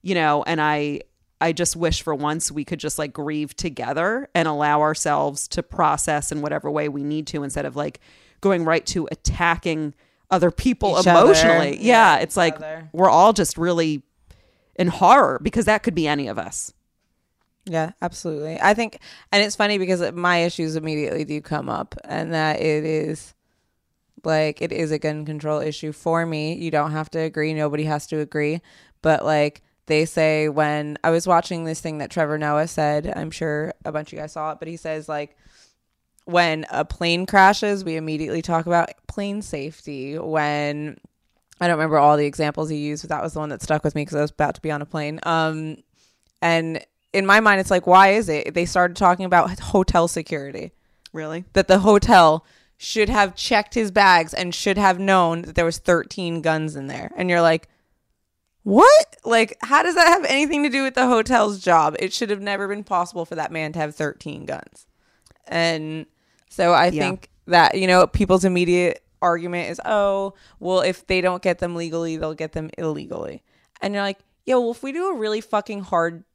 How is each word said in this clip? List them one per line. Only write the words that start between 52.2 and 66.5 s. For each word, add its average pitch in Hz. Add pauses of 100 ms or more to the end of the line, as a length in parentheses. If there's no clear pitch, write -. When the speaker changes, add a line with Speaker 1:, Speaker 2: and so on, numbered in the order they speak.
Speaker 2:
should 214
have 202
checked -
his 220
bags 185
and 175
should 190
have 185
known 180
that 165
there 170
was 165
thirteen 170
guns 156
in 139
there. 135
And 180
you're 170
like, 165 (920)
"What? 453 (100)
Like, 226
how 277
does 330
that 339
have 349
anything 285
to 294
do 269
with 262
the 254
hotel's 220
job? 160
It 185
should 220
have 202
never 202
been 208
possible 175
for -
that 156
man 156
to 170
have 151
thirteen 147
guns." - (640)
And 160 (420)
so 175